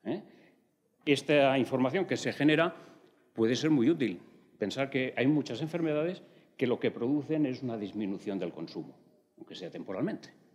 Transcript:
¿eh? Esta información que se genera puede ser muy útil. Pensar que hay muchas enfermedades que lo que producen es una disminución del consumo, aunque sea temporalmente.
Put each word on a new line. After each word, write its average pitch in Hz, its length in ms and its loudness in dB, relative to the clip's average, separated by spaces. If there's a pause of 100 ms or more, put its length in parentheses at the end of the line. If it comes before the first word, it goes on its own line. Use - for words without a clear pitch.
¿eh? 156 180 -4 (800)
Esta 139 520 4
información 131 480 0
que 123 120 -2
se 113 160 -4
genera 156 420 4 (580)
puede 113 220 2
ser 143 160 0
muy 135 180 4
útil. 135 320 0 (380)
Pensar 127 320 -2
que 131 260 -2
hay 123 120 4
muchas 135 340 0
enfermedades 160 580 0 (360)
que 127 100 0
lo 120 140 0
que 117 100 2
producen 147 560 0
es 127 160 -4
una 117 160 -4
disminución 101 640 -4
del 87 100 -4
consumo, 82 480 -10 (380)
aunque - 180 -18
sea - 160 -12
temporalmente. 120 600 -6 (240)